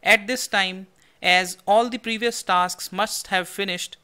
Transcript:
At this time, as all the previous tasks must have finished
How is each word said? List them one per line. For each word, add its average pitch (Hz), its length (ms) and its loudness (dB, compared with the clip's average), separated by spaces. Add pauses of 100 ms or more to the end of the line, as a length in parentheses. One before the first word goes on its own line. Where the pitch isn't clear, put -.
At 202 260 4
this 254 200 -4
time, 190 400 -2 (340)
as 180 360 2 (100)
all 226 220 4
the 240 80 -8
previous 226 440 -4
tasks 180 500 0
must 202 360 -4
have 185 220 -2
finished 190 540 -6